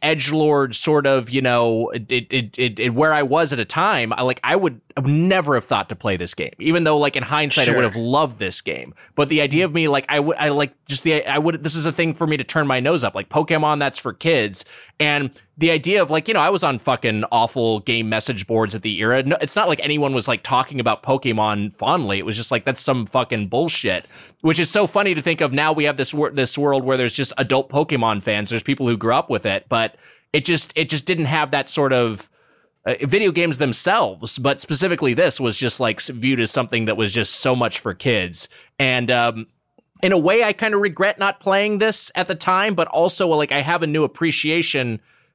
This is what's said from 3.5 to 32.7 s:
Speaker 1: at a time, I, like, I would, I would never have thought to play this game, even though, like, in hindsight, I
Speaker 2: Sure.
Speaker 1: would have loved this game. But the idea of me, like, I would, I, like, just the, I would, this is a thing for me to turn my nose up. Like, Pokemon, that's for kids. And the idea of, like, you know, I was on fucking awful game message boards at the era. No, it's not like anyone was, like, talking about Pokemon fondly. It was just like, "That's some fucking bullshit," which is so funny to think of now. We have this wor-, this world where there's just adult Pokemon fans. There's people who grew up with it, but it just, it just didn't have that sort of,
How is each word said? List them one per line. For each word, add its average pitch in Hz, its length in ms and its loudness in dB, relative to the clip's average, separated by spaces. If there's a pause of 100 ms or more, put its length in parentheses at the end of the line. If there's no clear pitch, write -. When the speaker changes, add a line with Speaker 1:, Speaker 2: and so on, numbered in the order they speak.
Speaker 1:
at 127 80 -4
a 107 60 -2
time, 156 480 0
I, - 80 -4
like, 127 220 -2
I 143 120 0
would, 160 240 0 (160)
I - 60 -6
would 131 100 0
never 165 440 2
have 113 100 0
thought 101 240 -2
to 104 60 -8
play 98 220 -2
this 85 180 -6
game, - 240 -6
even 165 240 2
though, 156 140 4
like, 143 180 2
in 135 80 -4
hindsight, 147 400 0
I - 40 2
Speaker 2:
Sure. - 80 2
Speaker 1:
would 123 100 2
have 104 100 -2
loved 123 440 0
this 95 220 -6
game. 64 320 -8 (220)
But 143 140 2
the 151 120 2
idea 147 240 2
of 156 80 -2
me, 165 140 2
like, 143 220 2
I 147 100 2
would, 151 180 0
I, 147 120 2
like, 143 240 0 (120)
just 139 180 -6
the, 156 220 2
I 139 120 0
would, 156 260 0
this 156 120 -2
is 156 100 -2
a 165 60 0
thing 165 220 0
for 165 140 -2
me 151 100 0
to 131 60 -4
turn 151 240 -2
my 127 120 2
nose 143 240 0
up. 98 120 -2
Like, 98 140 -8
Pokemon, 151 500 2
that's 139 180 -2
for 113 160 -8
kids. 113 520 0 (340)
And 143 320 0 (260)
the 165 140 2
idea 175 300 2
of, 147 100 0
like, 156 160 -2
you 220 60 0
know, 190 80 2
I 165 80 4
was 180 140 0
on 139 140 0
fucking 110 540 -2
awful 113 500 2
game 113 280 -2
message 110 360 -2
boards 110 300 0
at 98 60 -8
the 104 180 -4
era. 123 240 2
No, 143 180 0
it's 147 140 -4
not 208 140 2
like 151 120 0
anyone 143 320 0
was, 120 140 -2
like, 120 160 -2
talking 131 360 -2
about 113 240 0
Pokemon 107 680 0
fondly. 110 460 0
It 82 60 -6
was 110 100 -4
just 113 160 -4
like, 120 140 -2
"That's 135 160 -4
some 123 240 -2
fucking 113 420 -2
bullshit," 117 580 -2 (360)
which 160 180 2
is 170 100 2
so 208 180 2
funny 196 280 2
to 151 60 -4
think 165 180 -2
of 143 140 0
now. 151 180 2
We 156 140 0
have 143 120 0
this 135 160 -2
wor-, 147 180 0
this 135 260 -2
world 139 260 2
where 131 140 0
there's 123 160 0
just 135 240 -4
adult 135 320 0
Pokemon 120 540 0
fans. 104 260 -2
There's 117 140 -4
people 135 240 -2
who 120 100 2
grew 110 160 0
up 139 160 0
with 117 160 -2
it, 98 240 -2
but 113 260 0 (380)
it 151 120 0
just, 165 300 -2
it 156 140 -2
just 147 160 -4
didn't 165 200 -2
have 147 260 0
that 139 180 -2
sort 139 240 0
of, 117 360 0 (560)